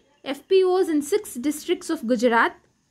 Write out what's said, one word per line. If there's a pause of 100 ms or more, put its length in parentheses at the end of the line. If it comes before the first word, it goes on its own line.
(260)
F
P
Os
in
six
districts
of
Gujarat. (360)